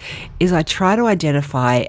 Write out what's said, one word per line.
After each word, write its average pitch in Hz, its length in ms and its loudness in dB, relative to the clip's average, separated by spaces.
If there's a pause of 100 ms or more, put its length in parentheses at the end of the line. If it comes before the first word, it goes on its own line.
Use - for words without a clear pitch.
(400)
is 180 120 2
I 160 100 2
try 190 340 0
to 240 100 2
identify 143 800 0